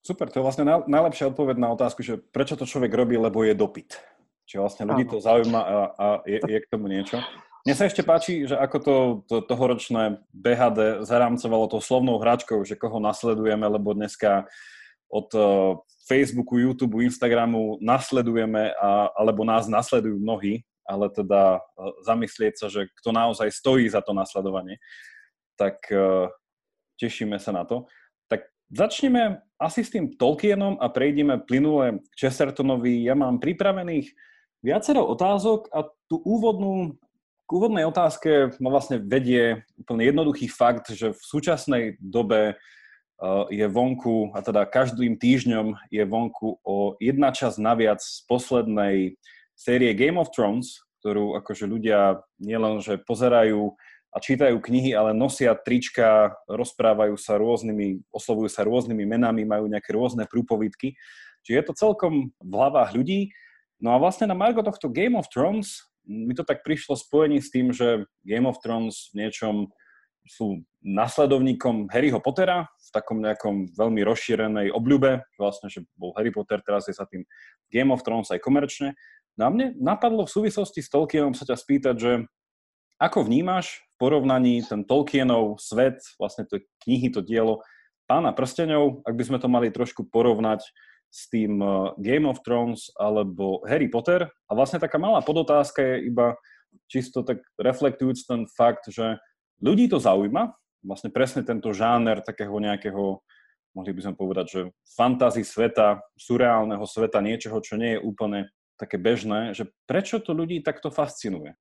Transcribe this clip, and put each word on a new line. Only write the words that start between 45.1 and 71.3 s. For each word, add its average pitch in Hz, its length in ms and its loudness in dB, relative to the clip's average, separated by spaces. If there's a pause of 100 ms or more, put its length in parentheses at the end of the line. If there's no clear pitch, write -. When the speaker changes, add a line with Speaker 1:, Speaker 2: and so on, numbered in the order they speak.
Speaker 1:
týždňom 113 600 2 (160)
je 107 120 0
vonku 110 600 -4
o 101 360 -2
jedna 135 320 2
časť - 280 -4
naviac 110 440 2
z - 240 -14
poslednej 104 880 0 (400)
série 123 400 2
Game 151 240 2
of 165 160 -2
Thrones, 117 480 -2 (200)
ktorú 104 360 -2
akože 104 280 -10
ľudia 101 560 2 (160)
nielenže 107 640 -2
pozerajú 110 720 2 (380)
a - 80 -6
čítajú 127 400 2
knihy, 127 320 0
ale 107 180 2
nosia 120 460 2
trička, 110 880 2
rozprávajú 107 720 0
sa - 240 -4
rôznymi, 107 720 -2
oslovujú 110 320 -2
sa 107 160 -4
rôznymi 113 480 0
menami, 113 320 2
majú 107 240 -2
nejaké 107 240 -6
rôzne 113 400 -2
prúpovidky. 120 640 -4 (480)
Čiže 117 160 -2
je 151 80 0
to 156 80 -8
celkom 175 640 0
v 92 160 -14
hlavách 123 400 2
ľudí. 190 400 -2 (480)
No 117 160 2
a - 0 -
vlastne 190 320 2
na 185 80 -2
margo 220 240 2
tohto 202 320 -4
Game 220 240 0
of - 160 -4
Thrones 196 480 -2 (240)
mi 113 320 -6
to 127 80 -6
tak 139 160 -2
prišlo 147 320 -4
spojení 147 480 2
s 139 80 -14
tým, 127 240 0
že 117 320 0 (160)
Game 110 240 0
of 127 160 -4
Thrones 113 500 -6
v 101 140 -6
niečom 104 480 -4 (500)
sú 98 400 -8 (160)
nasledovníkom 123 1120 0